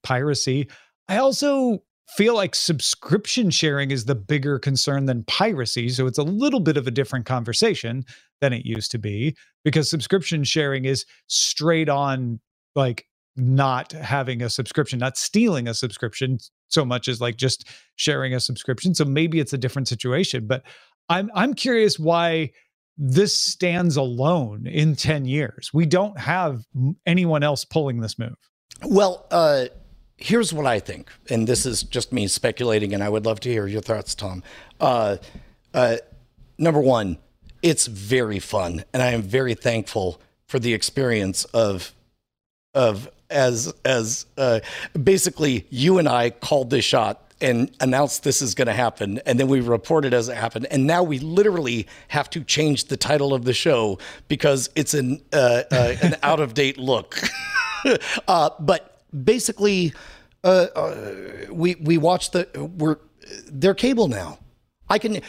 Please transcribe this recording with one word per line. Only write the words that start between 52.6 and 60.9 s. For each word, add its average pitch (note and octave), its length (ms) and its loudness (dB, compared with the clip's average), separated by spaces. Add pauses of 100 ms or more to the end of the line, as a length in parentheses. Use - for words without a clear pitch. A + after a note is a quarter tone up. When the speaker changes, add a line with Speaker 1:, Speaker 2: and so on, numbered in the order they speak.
Speaker 2:
the C3 120 -6
title C#3+ 360 0
of B2 120 -2
the B2 80 2
show A2+ 440 2 (300)
because C#3 480 2
it's D3+ 180 0
an, C3+ 280 -2 (120)
uh, B2+ 380 4
uh, B2 300 4
an D#3+ 180 4
<laughs> - 40 -2
out-of-date C#3+ 560 0
look. B2+ 440 0
<laughs> - 60 -2 (1000)
Uh, E3 320 4
but E3 420 -2 (220)
basically, G3+ 680 2 (520)
uh, F3+ 320 6
uh, G#2 400 -4 (340)